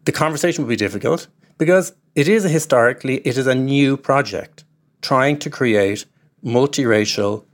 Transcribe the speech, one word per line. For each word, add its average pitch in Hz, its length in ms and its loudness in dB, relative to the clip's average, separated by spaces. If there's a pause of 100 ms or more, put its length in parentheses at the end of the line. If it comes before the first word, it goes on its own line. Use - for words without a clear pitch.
the 147 80 -2
conversation 156 520 -2
will 117 40 -8
be 117 80 -2
difficult 104 520 -4 (280)
because 175 380 0 (200)
it 147 140 2
is 214 160 2
a 190 40 0
historically, 131 720 0
it 127 200 -2
is 131 80 0
a 131 80 2
new 135 420 2
project 135 680 -4 (360)
trying 135 380 0
to 147 100 -10
create 104 560 0 (400)
multiracial 113 1080 0